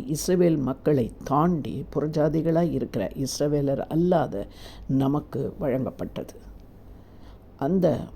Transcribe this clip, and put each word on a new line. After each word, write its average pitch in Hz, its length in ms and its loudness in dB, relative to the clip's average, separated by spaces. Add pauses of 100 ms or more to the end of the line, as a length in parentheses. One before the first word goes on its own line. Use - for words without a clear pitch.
இஸ்ரவேல் 170 520 2
மக்களை 131 440 2 (180)
தாண்டி 151 500 2 (140)
புறஜாதிகளாய் 156 840 2
இருக்கிற 127 320 -2 (140)
இஸ்ரவேலர் 139 680 0
அல்லாத 151 580 2 (480)
நமக்கு 139 480 0 (140)
வழங்கப்பட்டது. 127 800 -4 (1200)
அந்த 175 280 4 (280)